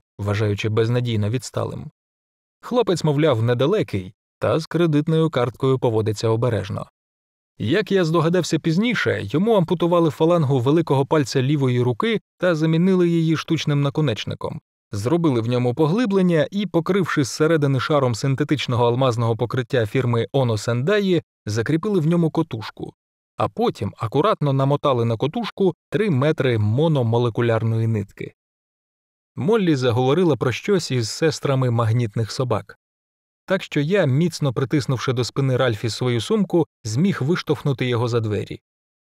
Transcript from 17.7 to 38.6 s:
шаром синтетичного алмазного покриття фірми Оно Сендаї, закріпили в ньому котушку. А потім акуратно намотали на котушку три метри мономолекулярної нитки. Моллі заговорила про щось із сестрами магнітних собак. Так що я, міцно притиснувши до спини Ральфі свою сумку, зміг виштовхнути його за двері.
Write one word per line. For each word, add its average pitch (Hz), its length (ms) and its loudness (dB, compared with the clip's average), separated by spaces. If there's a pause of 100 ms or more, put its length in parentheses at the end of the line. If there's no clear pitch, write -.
шаром 131 360 0
синтетичного 131 720 0
алмазного 120 520 0
покриття 123 480 -2
фірми 120 460 0
Оно 120 260 0
Сендаї, 170 640 0 (220)
закріпили 156 540 0
в 151 80 0
ньому 165 240 2
котушку. - 640 -6 (440)
А - 120 -2
потім 202 480 -4
акуратно 147 560 0
намотали 135 520 2
на 117 120 0
котушку 185 580 -2 (140)
три 208 200 -2
метри 131 480 2
мономолекулярної 113 1300 0
нитки. 107 460 -6 (1040)
Моллі 175 400 2
заговорила 131 600 2
про 123 160 -2
щось 185 400 -2
із 123 180 -2
сестрами 135 640 0
магнітних 117 600 0
собак. 117 460 -4 (680)
Так 190 180 -2
що - 160 -4
я, 175 260 2
міцно 143 480 0
притиснувши 135 600 -2
до 120 100 -2
спини 131 340 0
Ральфі 120 320 0
свою 120 320 -2
сумку, 180 460 0 (160)
зміг 131 400 0
виштовхнути 139 640 -2
його 120 220 0
за 117 120 0
двері. 104 420 -4 (440)